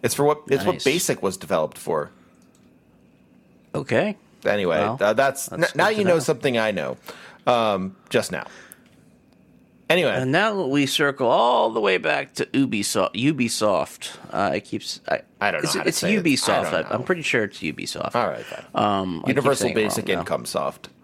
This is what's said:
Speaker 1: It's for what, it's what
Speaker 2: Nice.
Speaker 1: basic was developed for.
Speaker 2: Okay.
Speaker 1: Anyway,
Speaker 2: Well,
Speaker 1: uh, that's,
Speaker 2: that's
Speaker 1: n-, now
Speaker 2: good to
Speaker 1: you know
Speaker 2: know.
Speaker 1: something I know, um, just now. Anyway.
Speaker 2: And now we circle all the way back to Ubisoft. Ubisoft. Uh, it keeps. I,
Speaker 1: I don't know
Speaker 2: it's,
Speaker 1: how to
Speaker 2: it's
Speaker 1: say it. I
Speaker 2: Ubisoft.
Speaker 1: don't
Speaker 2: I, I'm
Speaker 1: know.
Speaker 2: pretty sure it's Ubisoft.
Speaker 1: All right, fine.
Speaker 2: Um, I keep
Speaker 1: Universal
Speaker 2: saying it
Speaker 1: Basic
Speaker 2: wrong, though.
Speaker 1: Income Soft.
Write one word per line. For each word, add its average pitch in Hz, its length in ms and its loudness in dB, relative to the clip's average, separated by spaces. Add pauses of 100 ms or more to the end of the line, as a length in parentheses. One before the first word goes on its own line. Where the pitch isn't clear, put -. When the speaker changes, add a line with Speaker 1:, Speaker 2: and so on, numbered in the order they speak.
Speaker 1:
It's 127 140 -2
for 143 100 2
what, 147 220 2
it's 113 180 0
what 90 80 2
Speaker 2:
Nice. 78 100 -6
Speaker 1:
basic 147 380 0
was 95 160 -2
developed 78 400 -2
for. 78 320 -4 (1700)
Speaker 2:
Okay. 135 420 0 (280)
Speaker 1:
Anyway, 98 320 2
Speaker 2:
Well, 107 220 0
Speaker 1:
uh, 101 140 4
that's, 135 340 0
Speaker 2:
that's - 40 -12
Speaker 1:
n-, 165 240 0
now 170 140 4
Speaker 2:
good 226 60 0
to 214 40 -4
Speaker 1:
you 202 60 2
know 180 100 6
Speaker 2:
know. 165 40 4
Speaker 1:
something 135 380 0
I 110 140 2
know, 73 260 -4 (480)
um, 104 500 2 (140)
just - 220 0
now. 73 140 -6 (1400)
Anyway. 160 220 4
Speaker 2:
And 131 200 0
now 196 340 2
we 139 200 2
circle 135 440 0
all 226 420 4
the 226 80 0
way 196 180 2
back 151 380 -2
to - 120 -2
Ubisoft. 107 680 0
Ubisoft. 110 1040 0 (140)
Uh, 95 240 0
it 101 60 -2
keeps. - 460 -10
I, - 140 -2 (180)
Speaker 1:
I 101 120 2
don't 78 100 -2
know - 60 -2
Speaker 2:
it's, - 80 -2
Speaker 1:
how - 80 -4
to - 60 0
Speaker 2:
it's - 80 -2
Speaker 1:
say 196 180 0
it. 214 40 2
I - 40 -4
Speaker 2:
Ubisoft. 98 480 0
Speaker 1:
don't 82 140 -2
Speaker 2:
I, - 80 -14
I'm 110 60 -2
Speaker 1:
know. 127 60 -6
Speaker 2:
pretty 175 160 -2
sure 123 240 0
it's - 140 -10
Ubisoft. - 560 -6
Speaker 1:
All 120 120 2
right, 60 180 -6
fine. - 200 -12 (100)
Speaker 2:
Um, 98 440 2
I - 20 -10
keep - 80 -4
Speaker 1:
Universal 135 260 2 (120)
Speaker 2:
saying - 40 0
it - 40 -4
Speaker 1:
Basic 107 320 0
Speaker 2:
wrong, 95 80 0
though. 92 60 -4
Speaker 1:
Income - 240 -4
Soft. - 440 -6 (140)